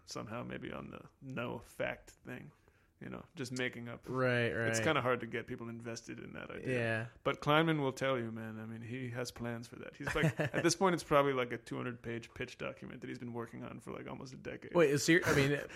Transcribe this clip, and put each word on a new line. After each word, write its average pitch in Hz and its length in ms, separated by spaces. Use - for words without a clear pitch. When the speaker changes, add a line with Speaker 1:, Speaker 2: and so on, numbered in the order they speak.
Speaker 1:
somehow 120 360
maybe 123 300
on - 180
the - 100
no 120 420
fact - 460
thing, 127 240
you - 80
know, 127 140
just 127 200
making 120 320
up. 123 200
Speaker 2:
Right, 123 380
Speaker 1:
It's 113 340
Speaker 2:
right. 110 40
Speaker 1:
kinda 151 160
hard 123 200
to 120 60
get 113 200
people 123 220
invested 117 500
in - 140
that - 180
idea. - 260
Speaker 2:
Yeah. 113 280
Speaker 1:
But 135 180
Kleinman 156 380
will 135 140
tell 135 260
you, 113 140
man. 110 280
I 110 60
mean, 113 160
he 123 280
has 120 200
plans 120 380
for - 80
that. - 200
He's - 160
like, 156 220
Speaker 2:
<laughs> - 60
Speaker 1:
at - 240
this 170 100
point, 185 200
it's 156 100
probably, 143 280
like, 123 200
a 117 40
two 127 200
hundred 123 260
page 117 320
pitch - 240
document 131 440
that 127 40
he's 127 140
been 120 120
working 120 300
on 123 160
for, 127 140
like, 123 180
almost 131 220
a - 40
decade. - 380
Speaker 2:
Wait, 160 160
is 143 140
ser-, 165 200
I 156 120
mean 143 200